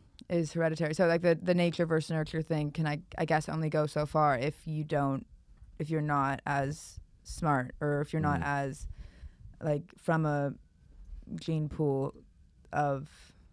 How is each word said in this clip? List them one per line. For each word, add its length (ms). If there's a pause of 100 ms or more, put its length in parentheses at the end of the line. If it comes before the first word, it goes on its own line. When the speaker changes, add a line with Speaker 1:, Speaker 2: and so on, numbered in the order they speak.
(280)
Speaker 1:
is 240
hereditary. 420
So, 120
like, 160
the, 180
the 140
nature 320
versus 240
nurture 320
thing 280
can, 160
I, 140 (180)
I 60
guess, 240
only 220
go 160
so 200
far 320
if 160 (120)
you 180
don't, 420 (520)
if 120
you're 120
not 440
as 520 (260)
smart 560
or 200
if 120
you're 100
not 180
Speaker 2:
Mm. 60
Speaker 1:
as, 400 (760)
like, 200 (160)
from 280
a 260 (840)
gene 320
pool 460 (580)
of 360 (440)